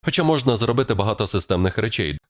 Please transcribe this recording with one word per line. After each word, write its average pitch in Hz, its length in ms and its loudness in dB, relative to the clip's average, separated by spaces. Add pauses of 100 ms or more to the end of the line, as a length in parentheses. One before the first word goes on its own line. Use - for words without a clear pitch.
Хоча 165 200 0
можна 131 320 2
зробити 120 380 0
багато 101 320 0
системних 92 520 0
речей. 85 400 -2 (120)